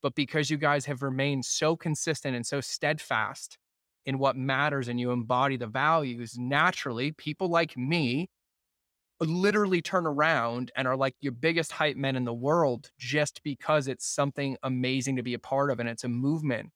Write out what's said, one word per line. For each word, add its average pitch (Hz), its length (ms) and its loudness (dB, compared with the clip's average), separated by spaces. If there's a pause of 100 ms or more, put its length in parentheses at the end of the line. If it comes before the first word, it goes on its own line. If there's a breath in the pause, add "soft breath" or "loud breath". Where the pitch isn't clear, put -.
But 135 120 0
because 156 360 0
you 151 60 0
guys 143 300 2
have 135 160 -4
remained 135 420 0
so 160 320 0
consistent 147 580 -2
and 120 100 -4
so 143 160 -2
steadfast 135 960 -4 (480)
in 135 140 -2
what 135 180 2
matters 135 520 0
and 120 100 -2
you 123 120 0
embody 123 460 2
the 117 100 -6
values, 127 720 0
naturally, 139 760 0
people 151 360 -4
like 170 280 2
me 139 520 0 (920)
literally 185 600 2
turn 180 260 0
around 131 680 2
and 131 120 0
are, 131 100 2
like, 135 240 0
your 139 100 -2
biggest 160 420 0
hype 151 240 0
men 139 200 0
in 123 80 0
the 117 80 -2
world 135 680 2
just 143 440 -2
because 147 440 0
it's 131 180 -6
something 139 580 -2
amazing 131 540 0
to 123 60 -2
be 120 100 -4
a 120 60 -4
part 139 320 0
of. 120 80 -2
And 117 100 -2
it's 117 140 -8
a 123 60 -2
movement 131 680 0